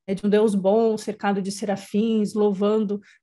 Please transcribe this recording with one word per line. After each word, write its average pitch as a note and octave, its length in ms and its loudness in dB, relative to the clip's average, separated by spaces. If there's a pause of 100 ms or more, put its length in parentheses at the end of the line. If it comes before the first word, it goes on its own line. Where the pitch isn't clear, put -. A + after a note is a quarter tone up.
é, G3 80 -4
de F#3 120 -6
um G#3 40 2
Deus G#3+ 240 4
bom, G#3+ 440 2
cercado G3+ 440 -4
de F#3+ 100 -6
serafins, G#3 800 -2
louvando G#3 680 0 (200)